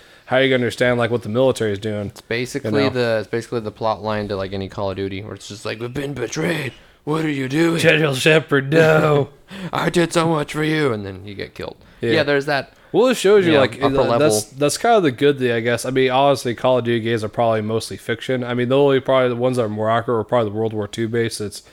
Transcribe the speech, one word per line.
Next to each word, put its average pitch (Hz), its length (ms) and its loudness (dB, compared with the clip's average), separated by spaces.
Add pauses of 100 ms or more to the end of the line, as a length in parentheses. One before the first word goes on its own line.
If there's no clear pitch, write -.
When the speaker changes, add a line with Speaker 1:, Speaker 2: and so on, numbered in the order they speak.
(260)
Speaker 1:
how 127 120 0
are 131 40 4
you 135 80 2
gonna 127 140 2
understand, 123 340 0
like, 117 140 0
what 117 100 -2
the - 80 -8
military 117 420 2
is 98 60 -4
doing? 104 300 -6
Speaker 2:
It's - 140 -14
basically 120 500 -6 (140)
Speaker 1:
You 135 40 2
know? - 0 -
Speaker 2:
the, 120 300 0
it's 101 100 -6
basically 117 300 -4
the 107 100 -6
plot 107 320 -4
line 107 280 -4
to, 104 60 -2
like, 95 180 -6
any 98 160 -6
Call 101 200 -4
of 95 80 -6
Duty 98 240 -6
where 104 140 -12
it's - 140 -18
just 104 160 -16
like, 110 140 -6
"We've 123 140 -8
been 143 220 -6
betrayed. 147 580 -4 (300)
What 160 220 -2
are 156 40 -2
you 135 180 -4
doing?" 165 300 2
Speaker 1:
General 156 380 2
Shepard, 139 580 2
no. 156 560 4 (220)
Speaker 2:
<laughs> 190 200 -10
"I 160 200 -2
did 165 220 2
so 165 160 2
much 147 240 -2
for 151 100 -4
you," 156 280 0
and 104 140 -6
then 95 220 -12
you 101 80 -14
get 95 180 -12
killed. - 220 -12 (260)
Speaker 1:
Yeah. 117 100 0
Speaker 2:
Yeah, 120 120 2
there's 139 240 0
that 139 260 -4 (180)
Speaker 1:
Well, 214 160 4
it 247 100 2
shows 196 280 6
you, 165 80 4
Speaker 2:
Yeah, 143 60 6
Speaker 1:
like, 127 240 2
Speaker 2:
upper 139 120 2
Speaker 1:
th-, 131 140 4
Speaker 2:
level. 117 100 2
Speaker 1:
that's, 107 260 2
that's 139 340 -2
kind 233 160 4
of 208 80 4
the 147 80 2
good 143 260 2
thing, 123 140 0
I 117 80 0
guess. 117 260 -2
I 127 60 -2
mean, 131 180 2
honestly, 131 460 2
Call 127 240 2
of 117 60 -4
Duty 117 160 0
games 113 220 -2
are 107 60 -6
probably 113 320 0
mostly 107 360 -4
fiction. 123 460 -4
I 123 120 -6
mean, 123 140 0
the 131 80 2
only, 139 220 4
probably 127 300 2
the 120 60 -2
ones 123 220 -2
that 123 60 0
are 110 60 -2
more 107 220 -2
accurate 117 300 0
are - 20 -6
probably 117 280 0
the 104 60 -6
World 110 160 -2
War 107 140 -4
Two 113 200 -4
base. 113 320 -2
It's, 104 220 -10 (120)